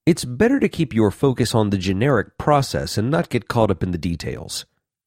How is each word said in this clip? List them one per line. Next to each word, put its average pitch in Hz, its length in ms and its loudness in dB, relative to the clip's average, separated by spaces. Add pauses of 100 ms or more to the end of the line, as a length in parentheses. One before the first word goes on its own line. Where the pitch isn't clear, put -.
It's 165 200 2
better 208 340 0
to 208 100 2
keep - 240 -4
your 107 180 4
focus 127 420 0
on 107 160 2
the 101 80 0
generic 98 600 0
process 135 600 0
and 113 140 -2
not 165 180 -2
get - 180 -4
caught 110 220 2
up 92 140 -2
in 92 80 -2
the 87 60 -4
details. 80 680 -8 (420)